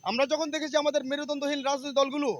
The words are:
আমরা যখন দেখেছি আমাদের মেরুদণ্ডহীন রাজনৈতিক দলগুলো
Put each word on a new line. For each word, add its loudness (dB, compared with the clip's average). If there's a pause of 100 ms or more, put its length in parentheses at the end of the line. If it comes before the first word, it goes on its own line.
আমরা 2
যখন 0
দেখেছি -2
আমাদের 2
মেরুদণ্ডহীন -2
রাজনৈতিক -2
দলগুলো 2